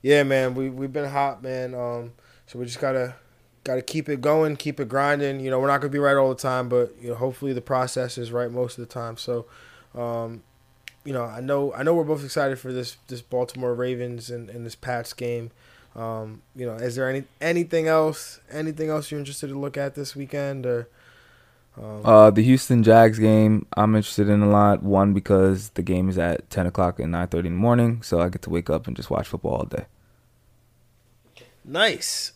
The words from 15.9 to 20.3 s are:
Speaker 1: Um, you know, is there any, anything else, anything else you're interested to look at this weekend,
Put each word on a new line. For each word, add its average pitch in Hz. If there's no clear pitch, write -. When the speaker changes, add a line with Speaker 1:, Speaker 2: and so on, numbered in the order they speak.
Speaker 1:
Um, 110
you 127
know, 113
is 117
there 131
any, 135
anything 165
else, 156
anything 156
else 151
you're 147
interested 139
to 139
look 139
at 139
this 143
weekend, 139